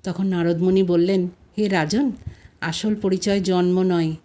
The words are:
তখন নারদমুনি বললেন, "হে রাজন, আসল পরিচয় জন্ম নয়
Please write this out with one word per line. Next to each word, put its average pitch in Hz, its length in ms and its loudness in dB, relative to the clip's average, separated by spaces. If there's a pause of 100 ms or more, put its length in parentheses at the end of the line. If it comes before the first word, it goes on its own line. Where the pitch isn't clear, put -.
তখন 185 240 -4
নারদমুনি 180 560 2
বললেন, 180 440 2 (300)
"হে 214 100 0
রাজন, 196 440 0 (500)
আসল 208 340 -2
পরিচয় 202 440 0
জন্ম 180 420 2
নয় 170 440 0